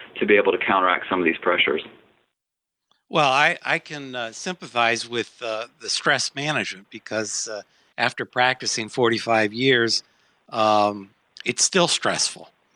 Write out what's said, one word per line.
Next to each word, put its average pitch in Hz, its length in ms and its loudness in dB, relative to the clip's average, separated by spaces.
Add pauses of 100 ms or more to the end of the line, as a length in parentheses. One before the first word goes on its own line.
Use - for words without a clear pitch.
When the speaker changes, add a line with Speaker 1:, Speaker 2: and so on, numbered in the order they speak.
(200)
Speaker 1:
to 117 60 0
be 104 100 6
able 101 160 4
to 90 60 0
counteract 92 520 2
some 92 100 0
of 85 60 0
these 82 160 2
pressures. 87 400 0 (1300)
Speaker 2:
Well, 151 200 2
I, 147 360 4
I 151 140 -2
can, 139 360 -12
uh, 117 160 -8
sympathize 117 800 -2
with, 117 340 -6
uh, 113 220 -6 (160)
the 110 80 -8
stress - 440 0
management 117 560 -6
because, 110 600 -6
uh, 104 140 -10 (340)
after 123 260 -2
practicing 123 640 -2
forty-five 113 640 2
years, 117 520 2 (460)
um, 104 600 2 (340)
it's 123 200 -2
still 175 260 2
stressful. - 600 -2 (260)